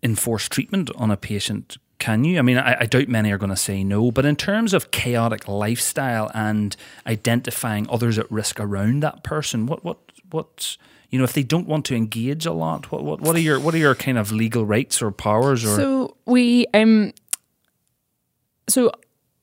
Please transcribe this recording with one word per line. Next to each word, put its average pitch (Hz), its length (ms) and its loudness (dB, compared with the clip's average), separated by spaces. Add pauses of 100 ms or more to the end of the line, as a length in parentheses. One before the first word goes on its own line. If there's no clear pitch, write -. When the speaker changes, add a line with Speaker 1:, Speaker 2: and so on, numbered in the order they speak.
Speaker 1:
enforce 113 440 0
treatment - 480 -2
on 113 140 0
a 101 80 0
patient, - 600 -8 (220)
can 113 240 0
you? 175 140 2
I 135 60 2
mean, 123 160 4
I, 127 220 4
I 120 40 2
doubt 131 220 2
many 110 240 0
are 98 80 -2
gonna 98 180 -2
say 98 260 -4
no, 104 280 2
but 131 120 0
in 147 120 2
terms 208 400 -2
of - 160 -2
chaotic 117 560 -2
lifestyle 110 880 -2
and 107 400 -2 (320)
identifying 117 840 -2
others 113 300 0
at - 120 -6
risk 107 280 -6
around 107 420 -2
that 147 220 -6
person, 135 420 -4
what, 143 180 -6
what, - 140 -8 (320)
what, - 480 -10 (320)
you 127 80 -2
know, 131 60 2
if 123 100 -2
they 147 80 0
don't 160 260 0
want 151 180 -2
to 135 100 -2
engage 117 500 -2
a 165 60 -2
lot, 160 400 -4
what, 147 120 -6
what, 147 180 -6
what 160 140 2
are 165 40 2
your, 151 200 2
what 156 140 0
are 165 60 0
your 143 160 6
kind 127 240 -2
of 107 120 -2
legal 113 320 0
rights 107 380 0
or 107 100 -2
powers? 113 540 2
Or 104 100 2
Speaker 2:
So 269 420 0 (100)
we, 240 480 4
um, 214 380 6 (1500)
so 247 240 2 (520)